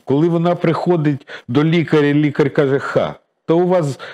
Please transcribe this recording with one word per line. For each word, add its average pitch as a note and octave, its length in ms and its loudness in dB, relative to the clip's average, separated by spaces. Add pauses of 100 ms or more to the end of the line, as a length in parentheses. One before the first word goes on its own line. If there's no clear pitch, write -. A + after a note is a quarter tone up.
Коли D3 240 0
вона E3+ 280 0
приходить E3 720 -2 (200)
до C3+ 160 2
лікаря, D#3 500 2
лікар D3 400 0
каже: C#3 260 0
«Ха, E2+ 360 -4 (300)
то D#3+ 120 2
у F3+ 100 2
вас E3+ 320 0 (140)